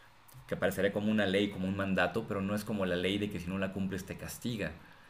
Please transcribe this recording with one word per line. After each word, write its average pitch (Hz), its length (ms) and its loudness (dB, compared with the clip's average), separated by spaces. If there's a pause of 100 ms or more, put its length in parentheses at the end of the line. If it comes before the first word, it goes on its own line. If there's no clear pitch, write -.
(480)
que 98 80 -2
aparecería 95 380 2
como 104 180 2
una 107 140 4
ley, 101 240 4
como 95 180 -2
un 95 80 0
mandato, 98 520 2
pero 98 140 0
no 98 140 0
es 104 80 -2
como 104 220 0
la 90 100 2
ley 92 220 2
de 101 120 0
que 90 100 -6
si 87 100 -6
no 95 80 -2
la 95 160 -2
cumples 95 320 -2
te 85 120 -8
castiga, 95 540 -4 (380)